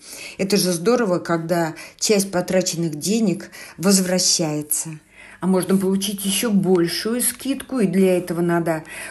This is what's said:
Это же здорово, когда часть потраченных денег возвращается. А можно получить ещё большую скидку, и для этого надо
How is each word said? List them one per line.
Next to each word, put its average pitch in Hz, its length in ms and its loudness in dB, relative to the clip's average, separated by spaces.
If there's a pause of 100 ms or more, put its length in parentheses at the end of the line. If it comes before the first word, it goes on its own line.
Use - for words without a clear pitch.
(400)
Это 190 180 0
же 175 140 0
здорово, 190 480 2
когда 165 560 0 (240)
часть 196 320 2
потраченных 180 640 0
денег 185 560 0 (260)
возвращается. 165 1200 0 (420)
А 175 60 -4
можно 185 320 4
получить 196 480 -2
ещё 196 240 -2
большую 185 720 2
скидку, 262 580 -4
и 202 60 4
для 185 320 4
этого 175 240 -2
надо 170 440 0 (260)